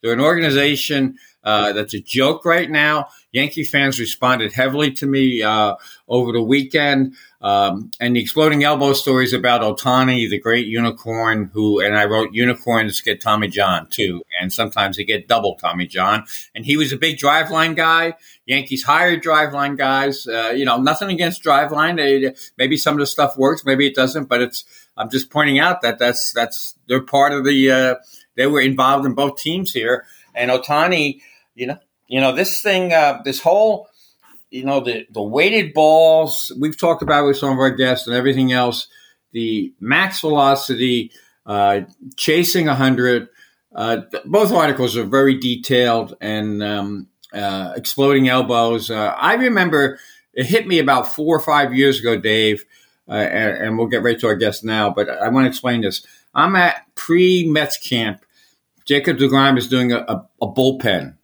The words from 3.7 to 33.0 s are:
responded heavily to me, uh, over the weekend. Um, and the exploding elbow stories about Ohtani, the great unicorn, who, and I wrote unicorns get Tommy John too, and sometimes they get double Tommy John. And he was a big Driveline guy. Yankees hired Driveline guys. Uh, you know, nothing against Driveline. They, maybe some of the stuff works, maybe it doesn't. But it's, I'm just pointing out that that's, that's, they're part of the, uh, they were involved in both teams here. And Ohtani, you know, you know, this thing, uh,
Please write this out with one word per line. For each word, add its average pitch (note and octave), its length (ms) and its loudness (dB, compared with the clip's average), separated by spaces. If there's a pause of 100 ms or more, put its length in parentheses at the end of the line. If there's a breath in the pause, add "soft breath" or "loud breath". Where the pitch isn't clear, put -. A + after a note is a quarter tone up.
responded A#2 540 -2
heavily C3+ 400 0
to C#3+ 140 -6
me, C3 360 2
uh, G#2+ 340 0 (300 loud breath)
over A#2+ 240 0
the A#2 120 0
weekend. C3+ 720 0 (260 loud breath)
Um, G2+ 580 0
and A#2+ 160 0
the A#2+ 60 2
exploding D3+ 440 2
elbow C#3 280 2
stories B2+ 400 2
about B2 300 2
Ohtani, B2+ 680 0
the G2+ 100 -4
great A#2 280 0
unicorn, A2+ 880 -4
who, G#2 260 2
and G#2 160 0
I G#2 80 4
wrote G#2+ 300 -2
unicorns A#2 680 0
get - 220 -4
Tommy G#2+ 260 0
John F2+ 380 0
too, F2+ 360 -4 (160)
and F#2 140 -6
sometimes G2+ 460 -4
they G2+ 60 -6
get G2+ 220 -4
double G2+ 280 0
Tommy F2 320 -4
John. G2 400 -2 (280 loud breath)
And A2+ 120 -12
he C#3+ 100 0
was D3 160 -2
a B2+ 60 -8
big D#3+ 180 -2
Driveline D#3+ 580 0
guy. E3 380 2 (320 soft breath)
Yankees C3+ 380 -4
hired E3 400 2
Driveline C#3+ 560 0
guys. C3+ 480 0
Uh, A2+ 280 -4
you C3+ 120 0
know, B2 100 2
nothing D#3 320 0
against F3 340 -4
Driveline. D3+ 540 0
They, C#3 380 2 (240 loud breath)
maybe D3+ 180 0
some D3 180 0
of D3 60 0
the C#3+ 60 0
stuff C#3 320 -2
works, C#3+ 260 0
maybe C3+ 220 2
it C3+ 80 -2
doesn't. C3 340 -2
But B2 140 2
it's, - 240 -6 (320 soft breath)
I'm A2 100 -6
just C3 220 -4
pointing D3 280 2
out F3 220 2
that G#2+ 180 -2
that's, B2 360 0
that's, - 400 -6 (140)
they're B2+ 120 0
part C#3 320 2
of C#3 140 -2
the, C3+ 240 4
uh, C3 240 2 (420 loud breath)
they C3 120 2
were C#3+ 120 2
involved C3+ 460 2
in B2 80 0
both C#3 220 -2
teams F3+ 360 -6
here. A#2+ 340 -2 (280 soft breath)
And B2 160 -2
Ohtani, D3 680 0 (340 soft breath)
you B2 140 -10
know, D#3+ 100 -10 (300)
you C3 120 -2
know, C3 120 4
this F3+ 280 -2
thing, F#3 320 0
uh, D3 320 2